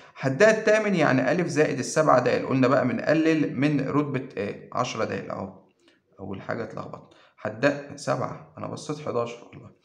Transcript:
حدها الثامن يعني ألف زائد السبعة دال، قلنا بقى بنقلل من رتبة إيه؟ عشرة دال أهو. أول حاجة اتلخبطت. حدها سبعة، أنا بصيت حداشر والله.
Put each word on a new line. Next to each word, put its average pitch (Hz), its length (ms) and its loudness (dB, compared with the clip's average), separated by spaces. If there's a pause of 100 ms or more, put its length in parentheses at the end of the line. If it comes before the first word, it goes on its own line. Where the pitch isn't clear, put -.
(160)
حدها 214 360 4
الثامن 214 440 2
يعني 131 360 2
ألف 175 160 0
زائد 139 320 0
السبعة 147 400 4
دال، 120 280 0
قلنا 131 200 4
بقى 127 200 4
بنقلل 156 720 2
من 143 300 0
رتبة 135 340 -2 (140)
إيه؟ - 360 -6
عشرة 117 320 -4
دال 101 260 -6
أهو. - 180 -8 (720)
أول 98 220 -10
حاجة 113 220 -6
اتلخبطت. - 500 -14 (240)
حدها 117 440 -2 (140)
سبعة، - 640 -6
أنا 107 100 -8
بصيت - 400 -10
حداشر 117 300 -4 (160)
والله. - 160 -20 (160)